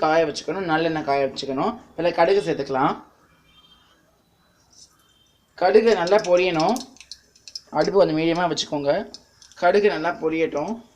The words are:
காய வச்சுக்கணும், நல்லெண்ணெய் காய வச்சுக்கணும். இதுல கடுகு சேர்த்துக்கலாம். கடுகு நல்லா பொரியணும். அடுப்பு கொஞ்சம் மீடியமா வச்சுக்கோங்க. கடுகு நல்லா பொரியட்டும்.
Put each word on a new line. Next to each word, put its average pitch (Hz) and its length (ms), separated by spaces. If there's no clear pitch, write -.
காய 160 260
வச்சுக்கணும், 175 440
நல்லெண்ணெய் 160 360
காய 139 220
வச்சுக்கணும். 139 420
இதுல 165 220
கடுகு 180 280
சேர்த்துக்கலாம். 139 480
கடுகு 214 400
நல்லா 196 260
பொரியணும். 180 480
அடுப்பு 190 220
கொஞ்சம் 160 180
மீடியமா 170 320
வச்சுக்கோங்க. 143 420
கடுகு 202 320
நல்லா 165 160
பொரியட்டும். 160 500